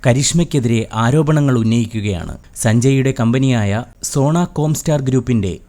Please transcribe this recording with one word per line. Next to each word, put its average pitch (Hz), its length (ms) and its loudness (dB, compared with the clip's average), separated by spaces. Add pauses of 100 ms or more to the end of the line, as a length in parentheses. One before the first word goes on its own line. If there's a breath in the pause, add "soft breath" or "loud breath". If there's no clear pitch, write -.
കരിഷ്മയ്ക്കെതിരെ 127 880 0
ആരോപണങ്ങൾ 143 640 2
ഉന്നയിക്കുകയാണ്. 107 800 -2 (180 soft breath)
സഞ്ജയുടെ 131 640 2
കമ്പനിയായ 117 640 0 (180)
സോണ 151 420 0
കോംസ്റ്റാർ 151 580 -2
ഗ്രൂപ്പിന്റെ 120 560 0 (100)